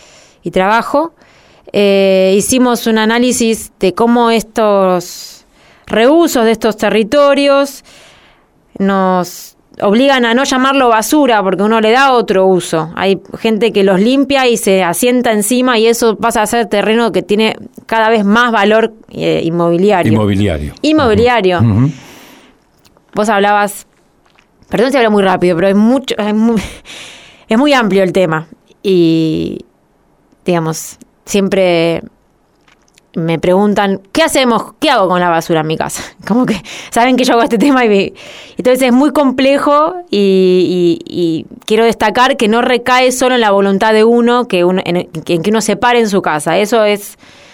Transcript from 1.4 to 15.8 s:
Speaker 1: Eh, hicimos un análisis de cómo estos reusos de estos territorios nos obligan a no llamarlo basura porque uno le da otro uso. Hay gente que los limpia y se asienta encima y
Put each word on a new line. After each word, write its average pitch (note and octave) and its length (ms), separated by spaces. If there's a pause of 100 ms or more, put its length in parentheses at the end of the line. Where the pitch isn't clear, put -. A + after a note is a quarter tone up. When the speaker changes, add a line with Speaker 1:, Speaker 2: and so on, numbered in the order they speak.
Speaker 1:
Eh, F#3+ 640
hicimos A#3+ 520
un A3 100
análisis A3+ 800
de F#3 140
cómo A#3 380
estos G3+ 1040 (520)
reusos C4+ 580
de A3+ 60
estos A3 260
territorios C#4 1080 (920)
nos F#3+ 800 (260)
obligan B3 440
a A3+ 80
no C4 100
llamarlo C4+ 460
basura A3+ 520
porque F#3+ 220
uno A3 180
le A3 100
da C4+ 200
otro G3+ 360
uso. E3+ 480
Hay F#3+ 240 (200)
gente A3 320
que G3 120
los F#3+ 160
limpia C4 480
y A#3 100
se F#3+ 260
asienta B3 480
encima B3 480
y A3+ 80